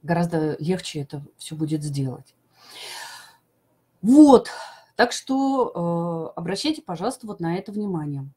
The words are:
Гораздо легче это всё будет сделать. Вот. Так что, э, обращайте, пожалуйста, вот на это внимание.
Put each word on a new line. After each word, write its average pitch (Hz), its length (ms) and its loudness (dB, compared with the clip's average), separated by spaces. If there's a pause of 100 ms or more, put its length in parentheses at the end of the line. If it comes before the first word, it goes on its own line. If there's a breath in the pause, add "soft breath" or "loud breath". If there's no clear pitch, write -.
Гораздо 165 560 0
легче 170 420 -4
это 143 200 -10 (160)
всё - 180 -14
будет 151 280 -4
сделать. 139 520 -6 (1700 loud breath)
Вот. 254 480 10 (460 loud breath)
Так 240 160 2
что, 175 1200 -2
э, - 40 -10
обращайте, 202 420 -4
пожалуйста, 226 460 -6
вот 208 120 -12
на 170 180 -2
это - 140 -10
внимание. 156 640 -6